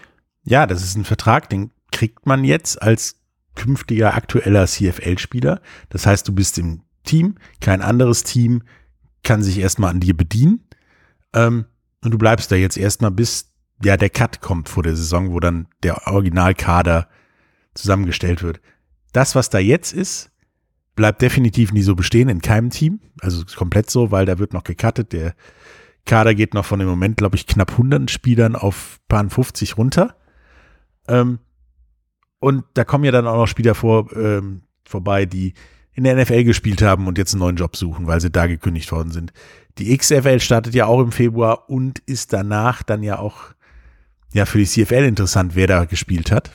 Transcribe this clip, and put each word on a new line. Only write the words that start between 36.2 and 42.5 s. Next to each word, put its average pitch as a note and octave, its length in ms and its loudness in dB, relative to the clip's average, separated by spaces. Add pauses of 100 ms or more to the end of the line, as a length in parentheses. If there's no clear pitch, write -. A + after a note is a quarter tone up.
L A#2+ 160 4
gespielt G#2 360 2
haben G2 240 4
und F#2 120 -2
jetzt F#2+ 160 -2
einen G2 80 -2
neuen F2 160 0
Job E2+ 180 -6
suchen, E2+ 320 -6
weil E2 140 0
sie E2+ 100 -2
da E2+ 160 2
gekündigt E2+ 460 -4
worden E2 180 -6
sind. E2 220 -10 (440)
Die G2+ 140 -4
X C#3 200 0
F C3+ 140 2
L B2+ 140 4
startet A#2 340 0
ja A#2+ 120 4
auch A#2+ 160 4
im A#2 100 0
Februar A#2 580 0
und C3 300 -6
ist - 320 -10
danach G#2 500 -2